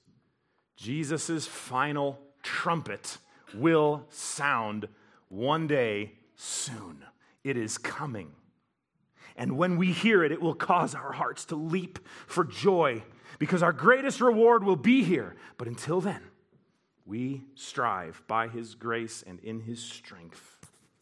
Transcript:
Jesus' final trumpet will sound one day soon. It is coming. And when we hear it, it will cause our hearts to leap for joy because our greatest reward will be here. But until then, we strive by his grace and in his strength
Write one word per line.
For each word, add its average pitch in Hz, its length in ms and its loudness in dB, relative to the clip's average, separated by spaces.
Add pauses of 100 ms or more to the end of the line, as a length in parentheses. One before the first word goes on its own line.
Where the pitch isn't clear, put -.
(760)
Jesus' 147 680 -6
final 143 720 -4 (240)
trumpet - 760 -4 (360)
will 147 540 2
sound 110 800 -4 (400)
one 143 380 -2
day 110 460 0 (240)
soon. 101 680 -12 (400)
It 135 140 -2
is 110 180 -4
coming. 113 560 -10 (1040)
And 127 220 -4
when 180 180 2
we 185 160 2
hear 190 320 4
it, 147 80 2
it 165 80 -6
will 165 140 0
cause 160 400 2
our 139 180 -8
hearts - 340 -6
to 160 100 -8
leap 165 420 -4 (280)
for 175 180 2
joy 147 580 2 (360)
because 175 240 0
our 165 100 6
greatest 233 500 4
reward 226 420 8
will 190 120 4
be 226 280 6
here. 131 320 0 (220)
But 117 100 -8
until 156 320 -4
then, 170 220 -4 (840)
we 127 360 -6 (120)
strive 95 720 -4
by 113 180 0
his 113 280 -12
grace 117 520 -6
and 90 140 -16
in 110 200 -10
his 117 220 -10
strength - 760 -20 (440)